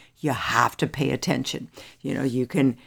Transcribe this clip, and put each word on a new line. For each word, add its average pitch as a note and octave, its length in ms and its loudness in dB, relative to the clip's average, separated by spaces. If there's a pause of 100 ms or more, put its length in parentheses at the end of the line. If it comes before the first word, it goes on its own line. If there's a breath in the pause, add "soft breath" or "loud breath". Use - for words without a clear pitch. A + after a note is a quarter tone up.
(200 soft breath)
You D3+ 100 -2
have A#2 480 2
to - 80 0
pay C#3 240 0
attention. C3 640 -2 (300 loud breath)
You - 120 -4
know, C3+ 80 -2
you B2+ 240 0
can, C3 420 2